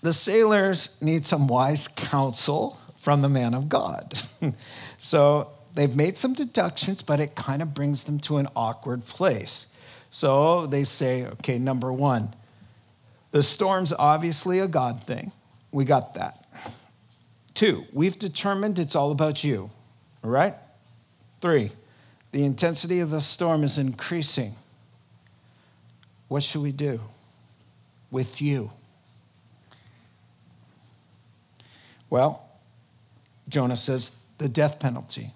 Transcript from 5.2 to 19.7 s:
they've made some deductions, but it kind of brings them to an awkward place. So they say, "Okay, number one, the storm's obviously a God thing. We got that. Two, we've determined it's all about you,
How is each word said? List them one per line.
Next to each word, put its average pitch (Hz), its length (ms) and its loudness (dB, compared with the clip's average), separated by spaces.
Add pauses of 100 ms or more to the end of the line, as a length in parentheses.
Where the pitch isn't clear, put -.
they've 143 220 2
made 160 200 2
some 262 180 0
deductions, 202 680 -2
but 147 180 0
it 151 140 -4
kind 139 300 -4
of 151 100 -6
brings 143 300 -2
them 147 160 -4
to 147 180 -2
an 139 180 0
awkward 117 480 -4
place. - 680 -2 (380)
So 151 560 4
they 139 160 0
say, 127 420 -2
"Okay, 120 320 -4
number 127 340 -2
one, 127 440 0 (960)
the 147 100 4
storm's 185 520 2
obviously 160 680 2
a 196 80 0
God 127 340 -2
thing. - 300 -8 (400)
We 139 140 0
got 127 280 2
that. - 320 -10 (1080)
Two, 165 360 2
we've 185 280 0
determined 196 580 -2
it's 165 180 -2
all 143 140 2
about 151 340 0
you, 107 280 -2 (520)